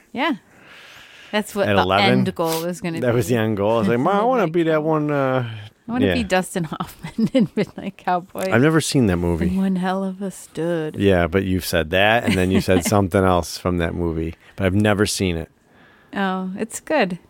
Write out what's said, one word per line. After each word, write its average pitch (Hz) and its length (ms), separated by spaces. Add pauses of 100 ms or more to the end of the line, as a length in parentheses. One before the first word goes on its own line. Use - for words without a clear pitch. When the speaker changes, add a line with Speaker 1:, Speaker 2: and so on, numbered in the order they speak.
(120)
Speaker 1:
Yeah. 269 240 (920)
That's 208 240
what 202 140
Speaker 2:
At 202 80
Speaker 1:
the 185 60
Speaker 2:
eleven? 196 280
Speaker 1:
end 190 240
goal 165 300
was 175 160
gonna 165 200
Speaker 2:
That 123 100
Speaker 1:
be. 120 60
Speaker 2:
was 123 120
the 120 80
end 110 220
goal. 104 180
I - 40
was 101 80
like, 120 100
Speaker 1:
<laughs> - 20
Speaker 2:
"Ma, 190 200
I 214 40
wanna 247 220
Speaker 1:
Midnight 160 60
Speaker 2:
be 175 120
that 160 120
Speaker 1:
Cowboy. 151 120
Speaker 2:
one," 151 240
uh, 131 380 (380)
Speaker 1:
I 226 40
wanna - 140
Speaker 2:
yeah. 90 80
Speaker 1:
be 233 100
Dustin 185 400
Hoffman - 680
<laughs> - 40
in 226 200
Midnight 190 440
Cowboy. 185 520
Speaker 2:
I've 123 120
never 160 180
seen 135 260
that 87 120
movie. 87 300
Speaker 1:
And 185 100
one 190 180
hell 185 260
of 190 200
a 196 100
stud. 160 640
Speaker 2:
Yeah, 95 320
but 98 160
you've 92 200
said 82 260
that, 104 340
and - 100
then 92 160
you 95 100
Speaker 1:
<laughs> - 0
Speaker 2:
said 92 240
something 101 380
else 90 360
from 90 180
that 85 180
movie, 82 400 (220)
but 98 100
I've 92 80
never 104 320
seen 90 300
it. 80 140 (640)
Speaker 1:
Oh, 190 440
it's - 220
good. 196 500